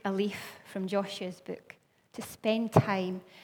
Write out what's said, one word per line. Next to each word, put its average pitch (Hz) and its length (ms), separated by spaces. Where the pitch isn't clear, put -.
a 196 80
leaf 196 540
from 190 200
Joshua's 190 540
book - 360
to - 100
spend 220 500
time 185 500